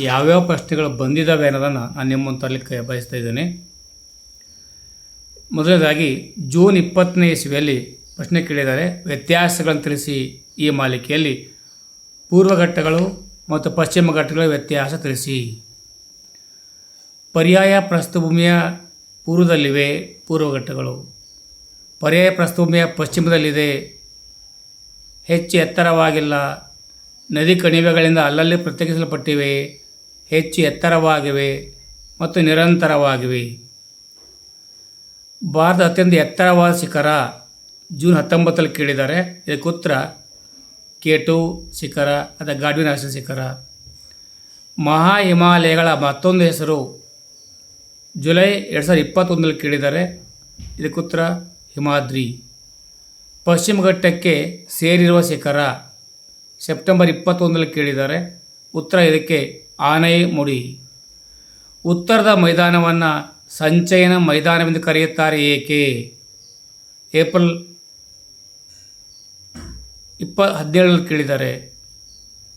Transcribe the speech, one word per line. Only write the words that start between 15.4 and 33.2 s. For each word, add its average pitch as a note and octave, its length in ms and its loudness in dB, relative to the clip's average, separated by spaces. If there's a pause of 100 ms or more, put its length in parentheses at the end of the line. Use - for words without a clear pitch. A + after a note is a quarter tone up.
ಪರ್ಯಾಯ F#3+ 480 4
ಪ್ರಸ್ಥಭೂಮಿಯ E3+ 720 0 (720)
ಪೂರ್ವದಲ್ಲಿವೆ D3+ 1040 0
ಪೂರ್ವ D3+ 260 -2
ಘಟ್ಟಗಳು, C3 640 -8 (840)
ಪರ್ಯಾಯ E3+ 300 4
ಪ್ರಸ್ಥಭೂಮಿಯ E3+ 560 0
ಪಶ್ಚಿಮದಲ್ಲಿದೆ. D3+ 1120 -2 (1200)
ಹೆಚ್ಚು E3+ 340 -2
ಎತ್ತರವಾಗಿಲ್ಲ. D#3+ 760 0 (1000)
ನದಿ D#3+ 240 2
ಕಣಿವೆಗಳಿಂದ E3 640 2
ಅಲ್ಲಲ್ಲಿ D#3+ 380 2
ಪ್ರತ್ಯೇಕಿಸಲ್ಪಟ್ಟಿವೆ. D3+ 1200 -4 (500)
ಹೆಚ್ಚು D#3+ 320 0
ಎತ್ತರವಾಗಿವೆ C#3+ 1120 0 (460)
ಮತ್ತು E3 200 -2
ನಿರಂತರವಾಗಿವೆ. D3 1160 2 (1900)